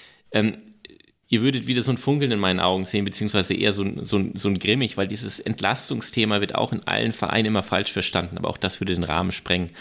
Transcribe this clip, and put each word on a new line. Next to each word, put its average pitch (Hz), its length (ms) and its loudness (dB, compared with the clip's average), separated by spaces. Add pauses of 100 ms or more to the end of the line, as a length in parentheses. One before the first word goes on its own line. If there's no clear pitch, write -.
(320)
ähm, 107 240 2 (720)
ihr 113 140 2
würdet 127 240 2
wieder 123 160 2
so 131 80 0
ein 123 80 2
Funkeln 143 340 2
in 104 60 2
meinen 92 200 2
Augen 92 280 2
sehen, 101 180 0
beziehungsweise 98 500 0
eher 107 180 2
so 101 100 -4
ein, - 220 -4
so 101 140 2
ein, 98 160 0
so 101 140 -2
ein 98 100 2
grimmig, 113 380 0
weil 98 100 0
dieses 107 340 -6
Entlastungsthema 110 1000 0
wird 101 140 -2
auch - 180 0
in - 140 -4
allen 113 260 0
Vereinen 110 340 0
immer 107 160 2
falsch 98 300 -2
verstanden, 90 460 -2
aber 82 100 -4
auch - 100 -6
das - 220 -4
würde 95 140 0
den 85 100 0
Rahmen 82 260 0
sprengen. 90 400 -2 (100)